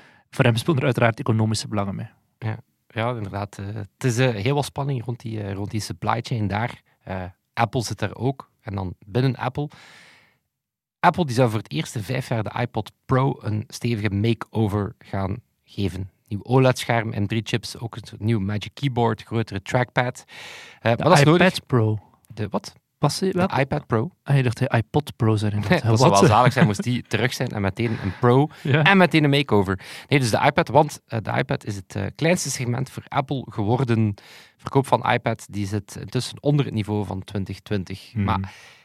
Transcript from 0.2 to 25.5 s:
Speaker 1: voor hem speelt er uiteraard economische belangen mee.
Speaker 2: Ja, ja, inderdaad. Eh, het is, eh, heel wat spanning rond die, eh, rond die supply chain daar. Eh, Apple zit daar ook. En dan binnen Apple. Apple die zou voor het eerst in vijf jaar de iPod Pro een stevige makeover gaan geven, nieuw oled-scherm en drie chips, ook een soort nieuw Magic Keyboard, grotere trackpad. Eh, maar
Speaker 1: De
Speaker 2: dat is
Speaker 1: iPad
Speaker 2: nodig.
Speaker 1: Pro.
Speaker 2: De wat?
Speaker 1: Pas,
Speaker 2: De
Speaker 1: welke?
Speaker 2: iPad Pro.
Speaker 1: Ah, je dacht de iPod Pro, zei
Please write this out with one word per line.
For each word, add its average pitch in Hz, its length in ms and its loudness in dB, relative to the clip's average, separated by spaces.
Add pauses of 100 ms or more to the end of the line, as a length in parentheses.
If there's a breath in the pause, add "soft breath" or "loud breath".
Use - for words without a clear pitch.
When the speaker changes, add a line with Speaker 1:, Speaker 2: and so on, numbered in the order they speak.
Speaker 1:
voor - 140 0
hem 120 120 6
speelt 143 220 0
er 139 60 -2
uiteraard 120 340 2
economische 110 500 0
belangen 101 260 -4
mee. 113 140 -10 (300)
Speaker 2:
Ja, 110 180 -6 (320)
ja, 113 260 -4
inderdaad. 101 440 -8
Eh, 101 80 -8
het 101 380 -12
is, 120 140 2
eh, 131 160 4
heel 107 200 0
wat 143 100 0
spanning 139 400 -6
rond 120 160 -8
die, 110 220 -8
eh, 98 100 -6
rond 101 180 -8
die 107 100 -4
supply 107 420 -4
chain 110 240 -2
daar. 104 340 -4 (240)
Eh, 95 180 -8 (320)
Apple 117 280 0
zit 104 160 -6
daar 95 160 -4
ook. 135 360 -6 (100)
En - 140 -10
dan 95 200 -6 (120)
binnen 123 300 -2
Apple. 139 320 -6 (1300 loud breath)
Apple 175 260 4
die 123 80 -4
zou 120 160 4
voor 107 80 -2
het - 140 -8
eerst - 220 -8
in 113 80 -6
vijf 127 260 -6
jaar 113 140 -2
de 113 180 -6
iPod 117 320 -6 (140)
Pro 135 340 2
een 104 280 -4
stevige 110 420 -4
makeover 104 880 -2
gaan 98 380 -6 (280)
geven, 95 460 -6 (220)
nieuw 98 100 -8
oled-scherm 123 680 2
en 104 140 -2
drie 110 180 -2
chips, - 340 -6
ook - 180 -10
een 110 100 -16
soort - 140 -18
nieuw 110 200 0
Magic 101 340 -6
Keyboard, 120 480 0
grotere 107 400 -6
trackpad. 123 640 -2
Eh, - 560 -18
maar 117 140 2
Speaker 1:
De - 60 -6
Speaker 2:
dat 156 100 6
is 160 80 8
Speaker 1:
iPad 147 180 6
Speaker 2:
nodig. 180 280 2
Speaker 1:
Pro. 110 320 2 (360)
Speaker 2:
De 107 140 -8
wat? - 240 -8 (260)
Speaker 1:
Pas, 147 200 0
Speaker 2:
De 190 140 -2
Speaker 1:
welke? 180 280 0
Speaker 2:
iPad 139 260 -2
Pro. 123 240 0 (120)
Speaker 1:
Ah, 139 140 2
je 135 60 4
dacht 123 160 0
de 127 180 0
iPod - 400 -2
Pro, 110 200 2
zei 104 180 -2